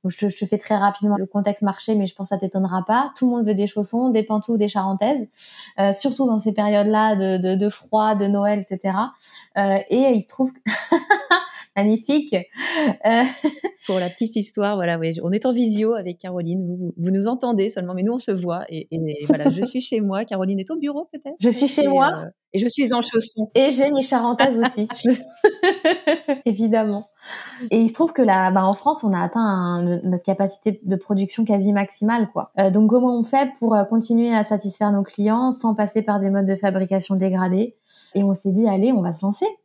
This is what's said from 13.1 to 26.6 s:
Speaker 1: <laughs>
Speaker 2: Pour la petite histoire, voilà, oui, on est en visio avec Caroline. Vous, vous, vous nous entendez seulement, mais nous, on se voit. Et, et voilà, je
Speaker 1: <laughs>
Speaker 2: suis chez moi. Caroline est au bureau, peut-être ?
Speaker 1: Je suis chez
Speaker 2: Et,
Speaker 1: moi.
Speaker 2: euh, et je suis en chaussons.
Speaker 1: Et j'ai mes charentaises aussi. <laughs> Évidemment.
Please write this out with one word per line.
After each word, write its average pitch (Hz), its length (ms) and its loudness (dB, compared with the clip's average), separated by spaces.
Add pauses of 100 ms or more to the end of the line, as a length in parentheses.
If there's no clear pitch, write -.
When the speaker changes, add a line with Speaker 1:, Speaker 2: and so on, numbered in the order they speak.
Speaker 1:
<laughs> 254 80 0 (540)
Speaker 2:
Pour 185 140 0
la 180 100 -2
petite 220 260 -4
histoire, 208 400 -2
voilà, 170 240 -2
oui, 165 240 -2
on 170 80 -2
est 214 140 -2
en 254 80 2
visio 220 400 0
avec 180 240 -6
Caroline. 180 500 -6
Vous, 180 80 -6
vous, 175 220 -8
vous 175 120 -2
nous 196 200 0
entendez 233 400 -2
seulement, 180 240 -8
mais 185 100 -4
nous, 214 80 0
on 240 60 -4
se 240 140 -4
voit. 175 360 -4
Et, 160 240 -12
et 151 360 -6
voilà, 147 220 2
je 190 120 -2
Speaker 1:
<laughs> 240 40 0
Speaker 2:
suis 254 140 -6
chez 247 220 -2
moi. 196 240 -2
Caroline 190 340 -2
est 190 100 -8
au 320 60 -6
bureau, 294 380 -6
peut-être ? 294 260 -14
Speaker 1:
Je 226 100 4
suis 247 200 2
chez 294 160 2
Speaker 2:
Et, - 20 2
Speaker 1:
moi. 277 300 4
Speaker 2:
euh, 160 120 -12 (220)
et 190 80 0
je 226 80 2
suis 247 260 0
en 240 80 0
chaussons. 226 540 -2
Speaker 1:
Et 269 160 6
j'ai 269 200 2
mes 277 100 2
charentaises 247 580 2
aussi. 220 300 0 (160)
<laughs> 330 1400 0
Évidemment. 214 640 0 (640)